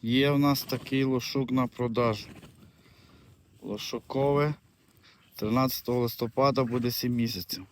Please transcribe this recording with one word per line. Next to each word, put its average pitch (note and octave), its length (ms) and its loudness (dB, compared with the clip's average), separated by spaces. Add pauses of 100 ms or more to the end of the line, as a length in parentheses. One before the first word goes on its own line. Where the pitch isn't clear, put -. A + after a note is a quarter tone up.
Є B2+ 280 2
в C#3+ 80 2
нас C#3+ 240 2
такий C3+ 420 -2
лошук C3 460 -2
на B2+ 160 2
продажу. A#2 640 0 (1300)
Лошукове, C#3 920 0 (800)
тринадцятого B2 640 0
листопада B2+ 640 2
буде A#2+ 260 0
сім B2 240 -2
місяців. F#2+ 580 -4